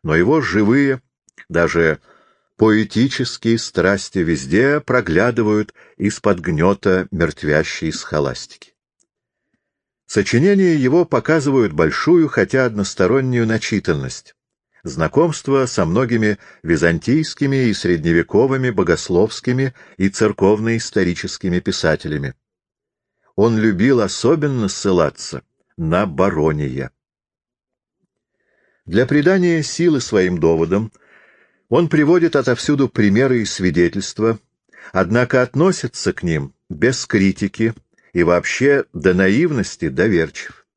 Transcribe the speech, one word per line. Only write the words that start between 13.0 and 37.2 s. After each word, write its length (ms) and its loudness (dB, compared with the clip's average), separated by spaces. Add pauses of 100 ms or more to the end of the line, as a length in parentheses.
начитанность, 880 -4 (480)
знакомство 840 0
со 220 -2
многими 520 0 (240)
византийскими 1080 0
и 40 0
средневековыми 960 0
богословскими 1040 -2 (240)
и 140 -2
церковно-историческими 1500 -2
писателями. 760 -4 (1000)
Он 200 2
любил 440 2
особенно 680 -2
ссылаться 720 -2 (360)
на 260 0
Барония. 840 -2 (1900)
Для 220 0
придания 560 2
силы 380 0
своим 380 0
доводам – 540 0 (760)
он 200 2
приводит 460 2
отовсюду 540 0
примеры 540 2
и 20 -4
свидетельства, 920 -2 (540)
однако 500 2
относится 720 -2
к 80 -10
ним 320 -4 (160)
без 340 -2
критики 720 -2 (400)